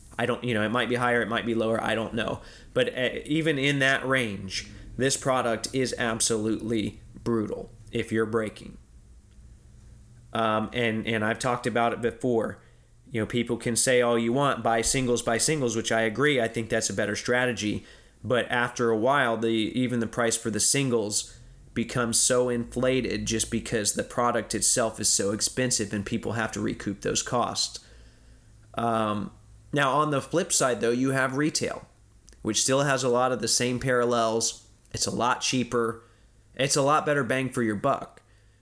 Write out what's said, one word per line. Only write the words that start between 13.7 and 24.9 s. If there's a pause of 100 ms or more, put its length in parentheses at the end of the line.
say
all
you
want,
"Buy
singles,
buy
singles,"
which
I
agree.
I
think
that's
a
better
strategy. (400)
But
after
a
while,
the,
even
the
price
for
the
singles (380)
becomes
so
inflated
just
because
the
product
itself